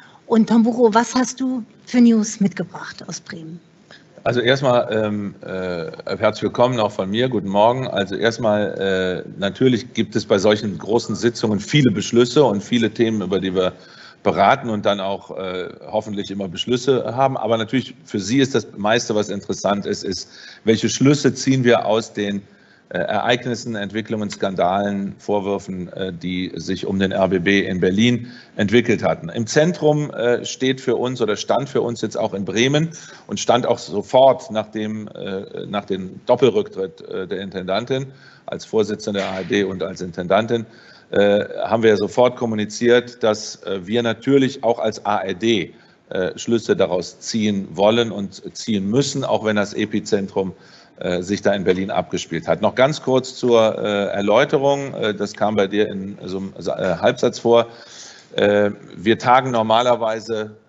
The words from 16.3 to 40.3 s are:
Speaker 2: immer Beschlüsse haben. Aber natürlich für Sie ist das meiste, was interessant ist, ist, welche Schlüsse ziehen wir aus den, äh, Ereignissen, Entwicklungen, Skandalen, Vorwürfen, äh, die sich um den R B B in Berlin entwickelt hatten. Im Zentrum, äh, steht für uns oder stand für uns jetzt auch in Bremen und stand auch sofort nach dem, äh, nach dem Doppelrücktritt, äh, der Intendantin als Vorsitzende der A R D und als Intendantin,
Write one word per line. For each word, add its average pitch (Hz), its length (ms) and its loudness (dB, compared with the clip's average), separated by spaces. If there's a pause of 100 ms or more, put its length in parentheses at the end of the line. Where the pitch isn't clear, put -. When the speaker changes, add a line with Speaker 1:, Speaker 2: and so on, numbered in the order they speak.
Speaker 2:
immer 98 160 -6
Beschlüsse 117 640 -2
haben. 135 220 2
Aber 113 200 0
natürlich 113 380 -4 (100)
für - 140 -6
Sie 104 220 0
ist 135 120 2
das 113 140 0 (100)
meiste, 110 380 0
was 104 140 0
interessant 98 580 -4
ist, - 160 -4
ist, - 260 -8 (360)
welche 110 240 2
Schlüsse 139 460 4
ziehen 135 280 0
wir 117 240 4
aus 110 260 0
den, 101 300 -4 (460)
äh, - 100 -6
Ereignissen, 117 800 -2
Entwicklungen, 107 520 -4
Skandalen, 98 920 -2
Vorwürfen, 95 720 -4
äh, 95 200 -6
die 90 440 -6
sich 87 280 -6
um 95 140 -2
den 95 140 0
R 95 160 2
B 92 100 2
B 98 220 2
in 92 180 -2
Berlin 110 480 2 (300)
entwickelt 107 480 2
hatten. 80 240 -2
Im 117 180 -4
Zentrum, 151 640 2
äh, 120 340 0
steht 131 360 -2
für 120 160 0
uns 123 260 -2
oder 104 140 0
stand 123 320 -2
für - 120 0
uns 117 220 -4
jetzt 110 160 -6
auch 110 160 -2
in 98 100 -6
Bremen 135 460 2 (380)
und 104 100 -6
stand 120 280 2
auch 120 120 2
sofort 127 720 2
nach 104 220 -6
dem, 107 420 -6
äh, 98 520 -10
nach 101 180 -6
dem 92 420 -8
Doppelrücktritt, 101 760 0
äh, 95 260 -8
der 92 120 -6
Intendantin 101 640 -4 (400)
als - 180 -10
Vorsitzende 104 560 -2
der 95 100 -4
A 95 80 -6
R 95 60 -6
D 101 180 0
und 92 180 -4
als 92 200 -6
Intendantin, 101 680 0 (440)